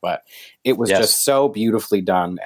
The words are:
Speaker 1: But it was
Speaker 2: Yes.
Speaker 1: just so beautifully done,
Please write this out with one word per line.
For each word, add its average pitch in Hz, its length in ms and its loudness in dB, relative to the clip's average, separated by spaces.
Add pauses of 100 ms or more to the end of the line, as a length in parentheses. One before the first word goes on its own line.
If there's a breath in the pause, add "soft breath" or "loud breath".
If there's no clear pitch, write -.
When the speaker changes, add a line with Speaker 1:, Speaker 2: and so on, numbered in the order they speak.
Speaker 1:
But 87 220 -6 (380 loud breath)
it 123 140 0
was 113 140 0
Speaker 2:
Yes. 95 80 2
Speaker 1:
just - 260 0
so 139 240 2
beautifully 107 540 0
done, 90 440 0